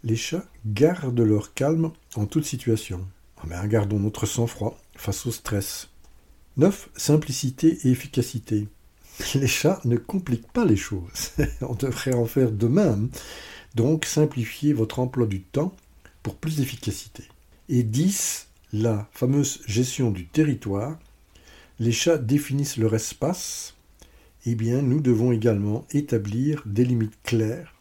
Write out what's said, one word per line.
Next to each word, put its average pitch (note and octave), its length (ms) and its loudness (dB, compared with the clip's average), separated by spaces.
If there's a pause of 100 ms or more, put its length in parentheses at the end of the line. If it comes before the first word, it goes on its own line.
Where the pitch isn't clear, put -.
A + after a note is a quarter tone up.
Les A2+ 100 2
chats E3 300 -6 (200)
gardent B2+ 540 2
leur G#2+ 340 4
calme D#3+ 380 0 (240)
en G#2 100 0
toute D3 200 -2
situation. G#2+ 600 -2 (340)
Ah D#2+ 80 -10
ben, F2 200 -4
gardons G#2 320 2
notre G#2+ 260 -2
sang-froid A#2 540 -2 (160)
face - 300 -6
au A#2+ 60 -4
stress. - 580 -6 (680)
Neuf, F3 400 2
simplicité D3 880 2
et B2+ 80 4
efficacité. A2 760 -2 (680)
Les C3+ 120 2
chats F3+ 380 2
ne A#2+ 120 2
compliquent C3+ 540 -4
pas A#3+ 140 2
les A#2+ 100 6
choses. - 600 -6
<laughs> D3 240 -2
On B2 140 -6
devrait B2+ 380 -2
en A#2+ 120 2
faire B2 260 2
de G#2+ 160 0
même. B2+ 420 2 (680)
Donc, C#3+ 300 2
simplifiez D3 680 0
votre A2+ 260 0
emploi B2+ 280 0
du G2 140 -2
temps E3 340 -2 (480)
pour - 120 -6
plus D#3 220 -6
d'efficacité. - 680 -6 (460)
Et B2 140 4
dix, D3 640 0 (260)
la G#2+ 380 0
fameuse C#3 560 0
gestion B2 420 0
du F2+ 160 -4
territoire. B2+ 720 0 (840)
Les A#2 120 2
chats D#3+ 260 2
définissent C#3 600 0
leur A2 180 2
espace. - 800 -6 (680)
Eh A#2 100 0
bien, A#2 260 0
nous C#3 180 2
devons B2 320 4
également G#2+ 600 2
établir C3 760 0
des A2 200 2
limites A2+ 380 -2
claires A#2 580 -2